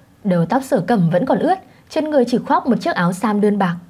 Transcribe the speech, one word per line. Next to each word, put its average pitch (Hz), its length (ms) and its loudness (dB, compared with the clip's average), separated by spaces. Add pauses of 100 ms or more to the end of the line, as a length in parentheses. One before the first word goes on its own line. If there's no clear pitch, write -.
(240)
Đầu 175 220 2
tóc 247 180 0
Sở 240 160 0
Cẩm 170 300 0
vẫn 170 160 0
còn 165 120 2
ướt, 330 160 2 (340)
trên 311 220 -4
người 269 140 4
chỉ 240 140 0
khoác 339 280 -2
một 233 140 2
chiếc 339 140 -2
áo 180 180 0
sam 208 280 -2
đơn 202 180 2
bạc. 175 180 0 (140)